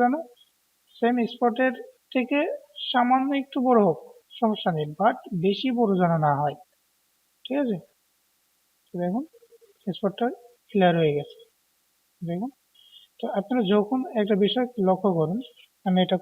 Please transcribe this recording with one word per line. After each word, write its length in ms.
যেন 120
সেম 160
স্পটের 420
থেকে 240
সামান্য 380
একটু 160
বড় 180
হোক, 120
সমস্যা 360
নেই, 100
but 180
বেশি 220
বড় 220
যেন 120
না 140
হয়, 160
ঠিক 180
আছে? 140
তো 140
দেখুন 220
স্পটটা 300
ক্লিয়ার 300
হয়ে 160
গেছে, 220
দেখুন। 220
তো 60
আপনারা 240
যখন 240
একটা 140
বিষয় 220
লক্ষ্য 300
করুন, 200
আমি 180
এটা 180